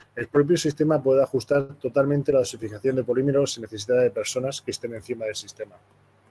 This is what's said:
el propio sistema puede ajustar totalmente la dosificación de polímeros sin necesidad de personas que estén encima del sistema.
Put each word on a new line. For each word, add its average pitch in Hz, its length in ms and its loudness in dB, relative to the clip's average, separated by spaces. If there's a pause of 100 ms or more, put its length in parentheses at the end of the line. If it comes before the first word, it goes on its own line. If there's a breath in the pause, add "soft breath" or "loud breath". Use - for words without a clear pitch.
(160 loud breath)
el 120 120 -6
propio 147 280 2
sistema 151 460 2
puede 135 220 4
ajustar 139 560 -2
totalmente 139 520 0
la 135 80 4
dosificación 113 560 -2
de 127 80 0
polímeros 135 500 2
sin 117 100 -12
necesidad 110 380 0
de 120 100 4
personas 127 500 -6
que - 100 -8
estén 117 220 -8
encima 113 320 -8
del 107 100 -4
sistema. 101 400 -14 (560)